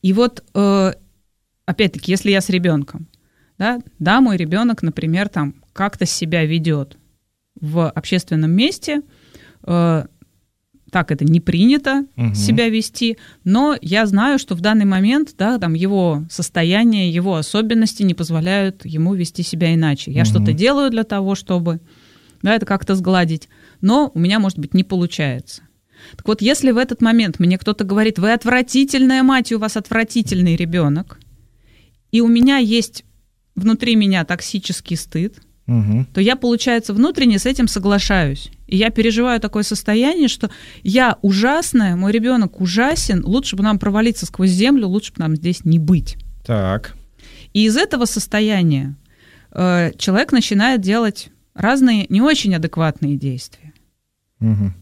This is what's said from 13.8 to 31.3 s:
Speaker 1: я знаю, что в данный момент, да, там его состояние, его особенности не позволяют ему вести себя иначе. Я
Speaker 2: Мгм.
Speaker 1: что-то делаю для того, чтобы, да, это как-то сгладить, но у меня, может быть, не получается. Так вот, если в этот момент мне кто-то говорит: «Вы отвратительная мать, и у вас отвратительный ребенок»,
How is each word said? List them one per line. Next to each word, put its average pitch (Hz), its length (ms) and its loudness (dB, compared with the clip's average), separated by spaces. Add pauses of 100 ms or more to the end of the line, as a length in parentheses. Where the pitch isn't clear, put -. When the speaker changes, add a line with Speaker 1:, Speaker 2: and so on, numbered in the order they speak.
Speaker 1:
я 208 260 0
знаю, 226 320 2
что 269 160 -6
в 170 60 -6
данный 214 260 2
момент, 208 520 0
да, 226 200 0
там 170 160 -2
его 175 560 0
состояние, 185 800 0
его 175 260 0
особенности 220 680 0
не 185 120 2
позволяют 185 680 -2
ему 165 300 -2
вести 175 280 -4
себя 165 320 0
иначе. 156 380 0
Я 131 100 0
Speaker 2:
Мгм. 110 80 2
Speaker 1:
что-то 107 220 2
делаю 269 380 2
для 226 140 -2
того, 196 300 -2
чтобы, 170 460 -4 (600)
да, 202 120 2
это 208 120 -2
как-то 196 280 -2
сгладить, 180 540 0 (320)
но 254 340 2
у - 40 -4
меня, 185 200 2
может 196 200 -2
быть, 143 160 -10
не 185 100 4
получается. 165 800 -4 (540)
Так - 120 -8
вот, 214 140 -2
если 262 300 2
в 220 40 2
этот 247 240 -2
момент 226 400 2
мне 180 180 2
кто-то 208 260 -4
говорит: 214 340 0
«Вы 202 160 2
отвратительная 254 880 2
мать, 262 280 2
и 233 60 -2
у - 20 -2
вас 214 200 -4
отвратительный 208 760 0
ребенок», 165 640 -2 (920)